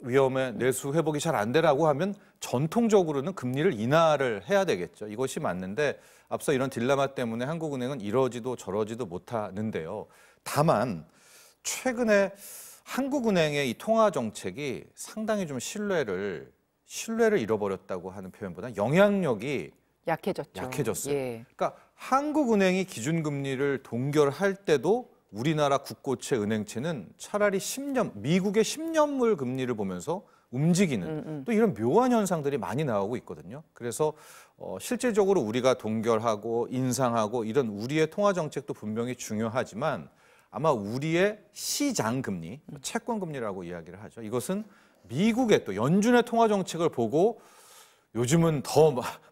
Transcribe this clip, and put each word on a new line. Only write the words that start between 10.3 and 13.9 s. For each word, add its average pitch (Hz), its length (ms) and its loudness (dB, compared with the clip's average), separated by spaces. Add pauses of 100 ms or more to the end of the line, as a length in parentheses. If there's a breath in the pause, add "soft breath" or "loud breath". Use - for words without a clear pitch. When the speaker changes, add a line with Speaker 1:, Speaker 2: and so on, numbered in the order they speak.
Speaker 1:
다만 131 600 0 (600 soft breath)
최근에 220 680 0 (520 loud breath)
한국은행의 196 840 2
이 110 60 -2
통화 220 360 2